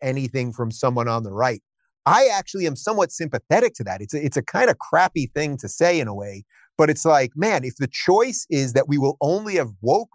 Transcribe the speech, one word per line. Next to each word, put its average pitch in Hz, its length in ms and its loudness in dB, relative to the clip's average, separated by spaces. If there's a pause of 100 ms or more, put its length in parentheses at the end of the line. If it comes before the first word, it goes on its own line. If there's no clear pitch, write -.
anything 131 500 -4
from 113 200 -4
someone 120 360 -2
on 117 140 -2
the 107 100 -8
right. 110 300 -2 (460)
I 240 260 6
actually 190 320 -4
am 143 100 -2
somewhat 202 360 0
sympathetic 165 640 0
to - 80 -10
that. 98 180 -8
It's 104 140 -10
a, 151 100 -4
it's 131 120 -2
a 135 40 2
kind - 300 2
of - 80 -6
crappy 165 480 0
thing 147 300 -4
to 101 120 -10
say 170 300 2
in 123 80 -2
a 101 80 -8
way, 101 280 -12 (360)
but 156 100 6
it's 151 160 -2
like, 143 300 4
man, 175 280 0
if 127 120 -8
the 135 120 -2
choice 214 600 0
is 135 240 -2
that 135 140 2
we 143 100 0
will 135 240 0
only 190 360 -2
have 131 120 -2 (120)
woke 170 340 0